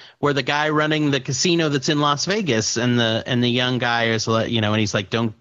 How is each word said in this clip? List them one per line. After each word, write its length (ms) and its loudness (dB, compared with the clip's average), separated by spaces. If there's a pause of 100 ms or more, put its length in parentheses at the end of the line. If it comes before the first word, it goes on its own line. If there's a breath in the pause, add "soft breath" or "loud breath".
(200 loud breath)
where 140 2
the 100 -2
guy 240 0
running 440 0
the 100 0
casino 480 0
that's 180 -2
in 140 2
Las 240 0
Vegas 500 0
and 240 0
the, 260 0
and 160 0
the 60 2
young 300 0
guy 320 0
is 180 -2
like, 240 0
you 80 0
know, 140 0
and 80 2
he's 120 -2
like, 160 -4
"Don't, 320 -2